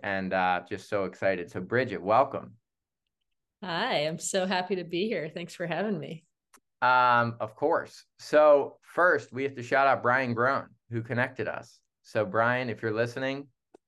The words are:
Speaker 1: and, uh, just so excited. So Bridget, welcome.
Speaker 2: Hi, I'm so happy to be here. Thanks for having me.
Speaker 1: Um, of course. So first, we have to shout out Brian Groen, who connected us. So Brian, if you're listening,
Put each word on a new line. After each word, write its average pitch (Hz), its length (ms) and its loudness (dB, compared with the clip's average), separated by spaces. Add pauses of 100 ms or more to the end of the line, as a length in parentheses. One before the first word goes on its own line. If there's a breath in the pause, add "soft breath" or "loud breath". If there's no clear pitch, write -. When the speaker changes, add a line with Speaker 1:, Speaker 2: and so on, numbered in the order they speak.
Speaker 1:
and, 95 300 -4
uh, 90 360 0
just 95 200 -10
so 101 160 -4
excited. 92 480 -4
So 98 80 -10
Bridget, 101 420 -2
welcome. 101 520 0 (1080)
Speaker 2:
Hi, 180 440 -2
I'm 160 120 -6
so 185 280 -2
happy 185 300 -2
to 180 80 -6
be 170 220 -4
here. 170 220 -4
Thanks 170 260 -12
for 175 120 -8
having 175 340 -4
me. 143 240 -14 (560)
Speaker 1:
Um, 123 600 4
of 107 140 -8
course. - 520 -2 (120)
So 147 640 6
first, 160 540 0
we 127 80 -4
have 135 140 -4
to 127 60 -10
shout 135 240 2
out 127 160 4
Brian 123 300 2
Groen, 120 360 0 (220)
who 117 120 -4
connected 117 440 -4
us. - 320 -10 (240)
So 107 220 -2
Brian, 117 460 0
if 107 100 -8
you're 113 140 -2
listening, 131 540 -4 (400)